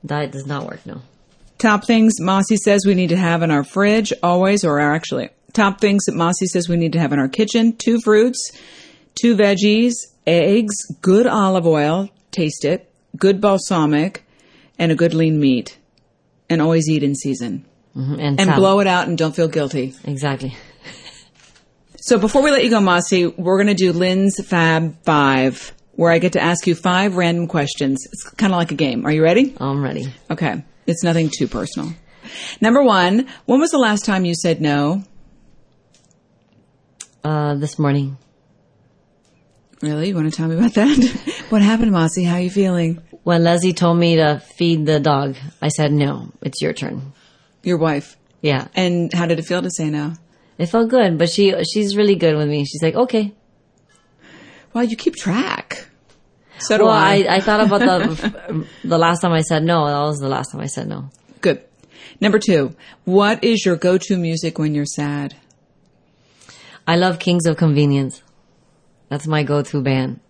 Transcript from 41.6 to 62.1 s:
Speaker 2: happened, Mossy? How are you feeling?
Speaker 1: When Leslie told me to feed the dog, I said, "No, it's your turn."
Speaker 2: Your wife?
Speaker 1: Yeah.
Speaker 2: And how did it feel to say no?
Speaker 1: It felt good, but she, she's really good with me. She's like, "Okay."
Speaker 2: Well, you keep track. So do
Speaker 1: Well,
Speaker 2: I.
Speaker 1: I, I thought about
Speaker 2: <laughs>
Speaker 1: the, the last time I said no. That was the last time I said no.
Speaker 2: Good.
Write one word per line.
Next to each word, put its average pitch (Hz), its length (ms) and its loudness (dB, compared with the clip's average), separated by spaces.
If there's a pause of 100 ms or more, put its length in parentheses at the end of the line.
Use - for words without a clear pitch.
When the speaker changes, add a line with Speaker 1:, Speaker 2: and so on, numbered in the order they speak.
Speaker 2:
happened, 220 320 4
Mossy? 170 320 0
How 175 100 0
are 180 60 -2
you 180 80 -2
feeling? 175 520 0 (220)
Speaker 1:
When 170 200 2
Leslie 175 280 2
told 170 260 2
me 170 200 4
to 147 220 2 (180)
feed 165 280 0
the 156 140 2
dog, 139 380 0 (240)
I 151 80 -2
said, 147 240 0
"No, 143 360 -2 (120)
it's - 200 -8
your - 120 -2
turn." - 400 -10 (500)
Speaker 2:
Your 180 140 -2
wife? 151 400 -4 (240)
Speaker 1:
Yeah. 135 340 -2
Speaker 2:
And 175 380 -2
how 175 140 0
did 165 120 0
it 160 60 -8
feel 180 160 -4
to 180 100 -6
say 160 180 -6
no? 151 220 -6 (460)
Speaker 1:
It 165 80 -4
felt 226 240 0
good, 214 280 2
but 170 120 2
she, 196 240 2 (100)
she's 202 320 -2
really 208 200 4
good 165 200 2
with 151 140 0
me. 147 160 -2
She's 151 180 -8
like, 160 120 0
"Okay." 220 380 0 (1400)
Speaker 2:
Well, 233 100 0
you 226 140 -2
keep - 180 -4
track. - 720 -6 (720)
So - 180 -2
do 202 60 4
Speaker 1:
Well, 220 100 6
Speaker 2:
I. 196 360 4
Speaker 1:
I, 180 60 2
I 196 40 2
thought 208 220 0
about 202 200 4
Speaker 2:
<laughs> 180 360 0
Speaker 1:
the, - 500 -8 (160)
the 165 140 0
last 165 240 2
time 180 100 0
I 160 100 2
said 156 220 0
no. 165 240 2
That 143 140 -2
was 147 180 -4
the 139 80 -6
last 131 240 -6
time - 80 -14
I - 80 -8
said 123 220 -10
no. 104 200 -12 (300)
Speaker 2:
Good. 170 240 0 (560)